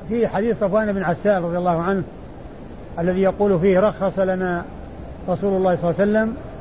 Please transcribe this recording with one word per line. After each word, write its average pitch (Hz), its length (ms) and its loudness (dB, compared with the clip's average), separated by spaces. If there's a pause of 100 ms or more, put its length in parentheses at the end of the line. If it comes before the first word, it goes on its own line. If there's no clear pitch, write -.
فيه 220 180 2
حديث 196 340 0
صفوان 208 320 2
بن 196 100 -2
عسال 175 420 2
رضي 175 140 -2
الله 175 240 2
عنه 190 200 0 (960)
الذي 185 240 2
يقول 190 380 4
فيه: 185 200 6
"رخص 196 380 0
لنا 185 460 0 (640)
رسول 185 280 0
الله 185 200 4
صلى 170 140 0
الله 160 100 -2
عليه 208 100 4
وسلم 220 260 2 (240)